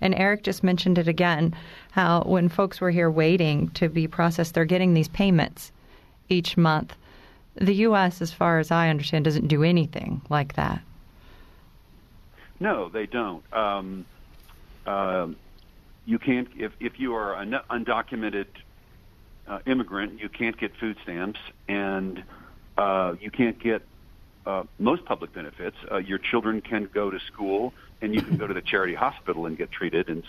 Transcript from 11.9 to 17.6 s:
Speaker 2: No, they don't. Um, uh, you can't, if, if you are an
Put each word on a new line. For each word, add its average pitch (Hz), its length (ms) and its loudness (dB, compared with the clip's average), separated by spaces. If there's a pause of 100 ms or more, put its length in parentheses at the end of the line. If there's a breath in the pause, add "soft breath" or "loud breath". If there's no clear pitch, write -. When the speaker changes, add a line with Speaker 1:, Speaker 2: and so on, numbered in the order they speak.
Speaker 2:
No, 143 300 -2
they 104 180 -4
don't. 104 440 -6
Um, 98 540 -4 (800)
uh, 95 420 -2 (800)
you 113 140 0
can't, 123 360 -2
if, 107 240 -8
if 117 200 -8
you 127 160 -4
are 104 180 -4
an 101 240 -6 (120)